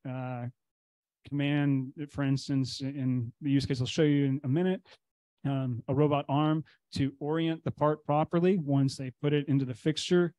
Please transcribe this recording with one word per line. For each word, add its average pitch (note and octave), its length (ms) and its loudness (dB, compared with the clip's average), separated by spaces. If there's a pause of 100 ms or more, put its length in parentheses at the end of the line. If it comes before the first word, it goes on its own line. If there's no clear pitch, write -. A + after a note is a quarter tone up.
uh, B2+ 380 -8 (760)
command, C#3+ 680 0 (160)
for C#3+ 140 -6
instance, C3+ 580 -2
in C3 580 -4
the C#3+ 120 -2
use C#3 140 2
case B2+ 140 -4
I'll B2+ 80 -2
show - 160 2
you C#3+ 220 4
in C3+ 180 -2
a C3 60 -4
minute, F#3 320 0 (640)
um, C3 420 -4
a C3+ 80 -2
robot C#3+ 320 2
arm D3+ 380 2 (300)
to C#3 260 0
orient E3 420 -2
the B2+ 80 -2
part D3+ 320 0
properly E3+ 540 2
once C#3 400 0
they C3 240 -10
put D3 100 0
it C#3+ 160 0
into C#3 160 2
the B2 100 -6
fixture E3+ 640 0